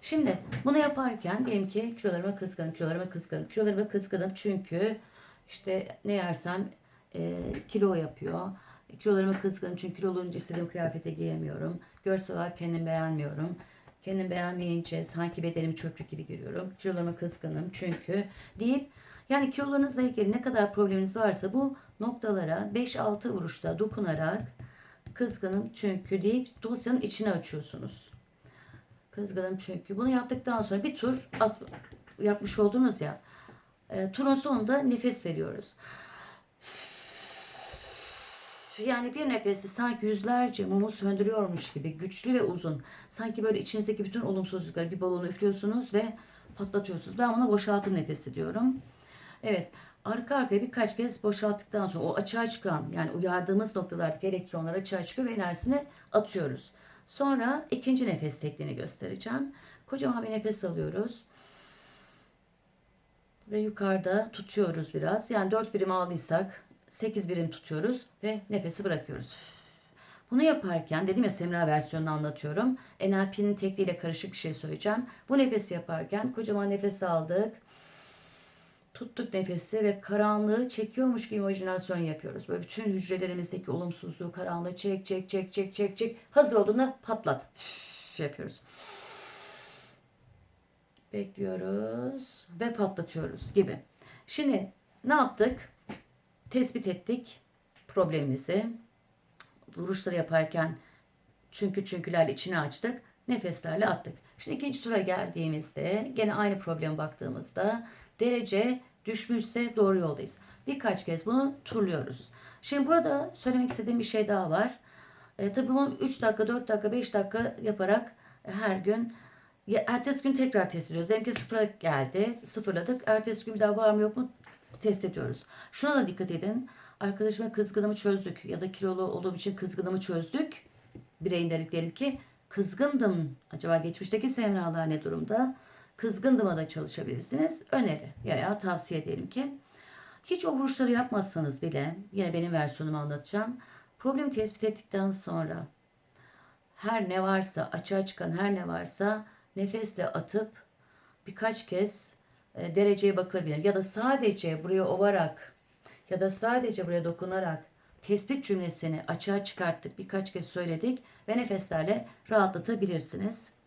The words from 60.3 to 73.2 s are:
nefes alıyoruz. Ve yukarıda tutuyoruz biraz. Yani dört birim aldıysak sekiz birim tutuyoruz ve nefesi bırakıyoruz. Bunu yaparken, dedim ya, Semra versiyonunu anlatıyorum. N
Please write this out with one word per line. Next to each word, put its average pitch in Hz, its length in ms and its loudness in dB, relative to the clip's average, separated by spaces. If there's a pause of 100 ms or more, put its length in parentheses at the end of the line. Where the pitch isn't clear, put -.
nefes 214 320 -2
alıyoruz. 170 600 -4 (2250)
Ve 208 120 0
yukarıda 202 760 2
tutuyoruz 165 600 0
biraz. 165 380 0
Yani 196 200 2
dört 220 220 0
birim 190 180 2
aldıysak 180 720 0 (260)
sekiz 220 400 -2
birim 170 200 0
tutuyoruz 196 560 -2 (180)
ve 208 260 -2
nefesi 190 340 -2
bırakıyoruz. 147 520 -4 (960)
Bunu 254 120 6
yaparken, 185 640 2
dedim 190 160 4
ya, 202 60 6
Semra 175 380 0
versiyonunu 156 440 2
anlatıyorum. 151 640 0 (220)
N 196 260 4